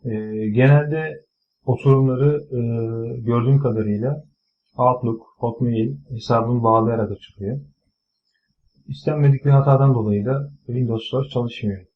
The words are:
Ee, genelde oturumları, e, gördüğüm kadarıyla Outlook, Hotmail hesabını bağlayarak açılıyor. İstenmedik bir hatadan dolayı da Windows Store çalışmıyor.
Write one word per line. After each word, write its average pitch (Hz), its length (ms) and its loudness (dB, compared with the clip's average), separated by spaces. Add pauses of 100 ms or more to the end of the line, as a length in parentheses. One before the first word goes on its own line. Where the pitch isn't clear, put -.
Ee, 107 460 -6
genelde 147 640 2 (520)
oturumları, 135 840 2
e, 123 100 -4 (600)
gördüğüm 120 380 2
kadarıyla 110 640 -2 (520)
Outlook, 123 460 0 (160)
Hotmail 120 580 -2 (140)
hesabını 117 520 0
bağlayarak 113 480 2
açılıyor. 104 500 -10 (1300)
İstenmedik 143 580 0
bir 143 60 2
hatadan 139 440 4
dolayı 104 320 0
da 143 240 -4 (160)
Windows 120 400 -4
Store 139 220 -4
çalışmıyor. 113 680 -6